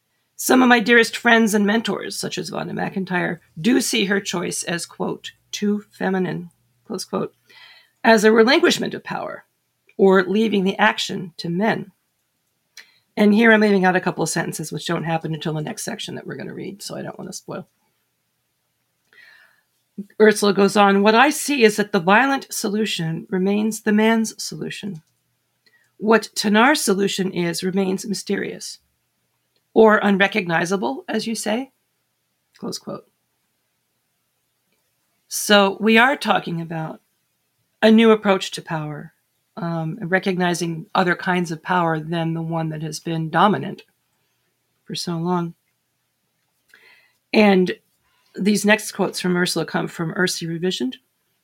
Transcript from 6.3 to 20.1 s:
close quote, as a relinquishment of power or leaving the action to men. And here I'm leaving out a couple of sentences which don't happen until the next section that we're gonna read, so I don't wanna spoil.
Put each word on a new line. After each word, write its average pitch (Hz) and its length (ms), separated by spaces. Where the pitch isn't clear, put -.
close - 200
quote, - 300
as 226 200
a 220 80
relinquishment 254 640
of - 80
power - 420
or 190 260
leaving 202 420
the 196 140
action 196 600
to 170 100
men. 190 420
And 208 160
here 226 200
I'm 214 80
leaving 202 240
out 180 120
a 180 40
couple 165 220
of 160 60
sentences 165 420
which - 160
don't 165 180
happen 160 300
until 156 200
the 151 80
next - 220
section - 320
that - 100
we're 139 100
gonna 131 160
read, - 300
so - 140
I 139 60
don't - 160
wanna 190 140
spoil. - 340